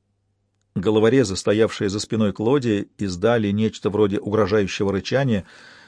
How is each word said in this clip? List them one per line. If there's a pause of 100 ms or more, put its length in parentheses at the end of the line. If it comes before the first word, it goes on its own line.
(760)
Головорезы,
стоявшие
за
спиной
Клодия, (120)
издали
нечто
вроде
угрожающего
рычания, (420)